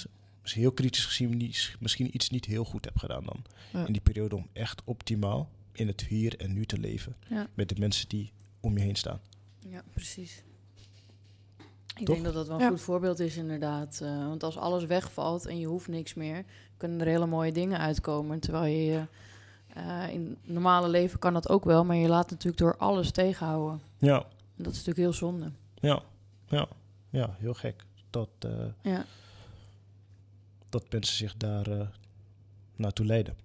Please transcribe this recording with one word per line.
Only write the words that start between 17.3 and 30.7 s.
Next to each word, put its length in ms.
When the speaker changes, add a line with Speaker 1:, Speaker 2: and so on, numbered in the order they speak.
Speaker 3:
dingen 280
uitkomen. 600
Terwijl 260
je, 320
eh, 460
in 160
het 240
normale 360
leven 300
kan 140
dat 160
ook 140
wel, 220
maar 100
je 120
laat 220
natuurlijk 280
door 200
alles 340
tegenhouden. 720
Speaker 1:
Ja. 200
Speaker 3:
En 60
dat 100
is 120
natuurlijk 120
heel 160
zonde. 380
Speaker 1:
Ja, 280
ja, 200
ja, 300
heel 140
gek. 300
Dat, 200
eh, 260
Speaker 3:
Ja. 240
Speaker 1:
dat 220